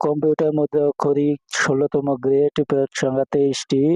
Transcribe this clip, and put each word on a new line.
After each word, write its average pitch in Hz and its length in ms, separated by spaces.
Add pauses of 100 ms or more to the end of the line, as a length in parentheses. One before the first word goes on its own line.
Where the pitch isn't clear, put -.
কম্পিউটার 151 520
মধ্যে 151 300
অক্ষরিক 143 560 (180)
ষোলোতম 143 580
গ্রেড, 135 480
পদ 139 320
সংখ্যা 135 360
তেইশটি। 139 520 (140)